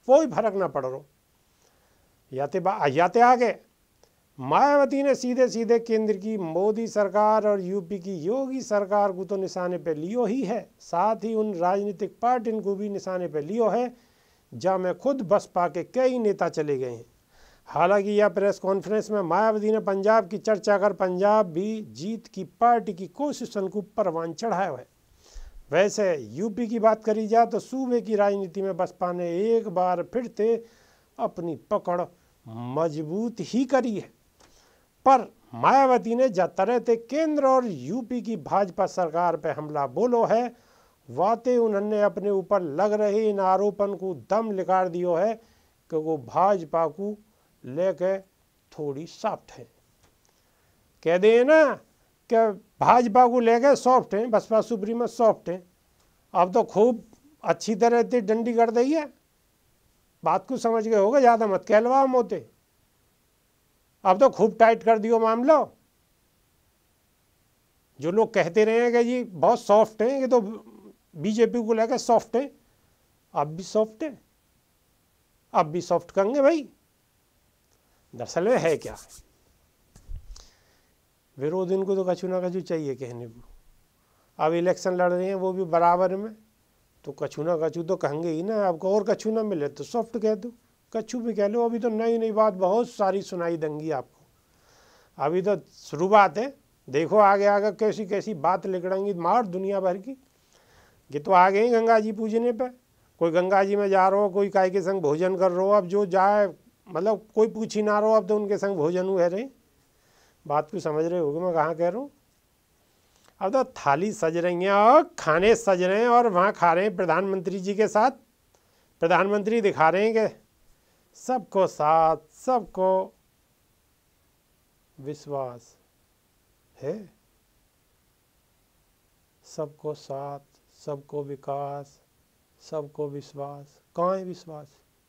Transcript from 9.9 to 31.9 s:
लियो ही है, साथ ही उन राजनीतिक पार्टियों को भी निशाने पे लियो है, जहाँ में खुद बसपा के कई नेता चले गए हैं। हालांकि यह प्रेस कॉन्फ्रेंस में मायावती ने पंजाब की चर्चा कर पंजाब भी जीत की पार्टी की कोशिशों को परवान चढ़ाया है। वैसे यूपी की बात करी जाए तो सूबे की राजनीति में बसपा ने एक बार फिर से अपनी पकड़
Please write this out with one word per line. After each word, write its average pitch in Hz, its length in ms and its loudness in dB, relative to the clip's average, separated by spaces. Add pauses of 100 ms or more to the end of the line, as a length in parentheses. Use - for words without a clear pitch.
लियो 208 300 -4
ही 240 180 -2
है, 196 260 -6 (120)
साथ 202 420 -2
ही 226 120 -4
उन 214 200 -2
राजनीतिक 190 680 -4
पार्टियों 226 400 -2
को 196 140 -4
भी 208 140 -6
निशाने 185 380 -6
पे 147 140 -6
लियो 208 280 -2
है, 240 260 -2 (560)
जहाँ 175 260 -2
में 185 180 -2
खुद 269 280 -4
बसपा 180 460 0
के 175 160 -6
कई 254 340 0
नेता 196 300 -2
चले 147 280 -4
गए 127 140 -6
हैं। 117 200 -16 (560)
हालांकि 196 440 0
यह 208 180 4
प्रेस 196 300 0
कॉन्फ्रेंस 196 520 -2
में 208 120 -2
मायावती 214 480 0
ने 220 100 0
पंजाब 196 480 2
की 220 100 -8
चर्चा 208 380 0
कर 196 160 2
पंजाब 196 540 2
भी 208 340 -6 (100)
जीत 202 360 -10
की 190 160 -12 (160)
पार्टी 226 340 2
की 175 160 -12
कोशिशों 240 600 -6
को 208 120 -6 (120)
परवान 165 400 -4
चढ़ाया 190 380 -4
है। 123 140 -12 (840)
वैसे 190 440 2 (160)
यूपी 214 360 -6
की 226 120 -4
बात 220 240 2
करी 220 240 -2
जाए 226 180 4
तो 220 140 -4
सूबे 247 420 -4
की 208 140 -4
राजनीति 196 460 -2
में 190 160 -4
बसपा 180 360 -4
ने 175 160 -6 (180)
एक 226 220 0
बार 180 340 0 (100)
फिर 240 240 -4
से 226 260 0 (540)
अपनी 175 380 -6 (160)
पकड़ 180 300 -2 (440)